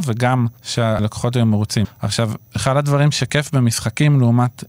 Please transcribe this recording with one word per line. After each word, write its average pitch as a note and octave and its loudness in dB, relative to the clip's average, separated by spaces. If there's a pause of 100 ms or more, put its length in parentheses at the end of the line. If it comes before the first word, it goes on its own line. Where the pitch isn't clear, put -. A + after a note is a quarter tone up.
וגם B2 0 (160)
שהלקוחות A2 -2
יהיו A#2 2
מרוצים. G#2+ 0 (160)
עכשיו, A2 -2 (260)
אחד C3 0
הדברים C#3+ 2
שכיף C#3+ -4
במשחקים C3 2
לעומת A#2+ 2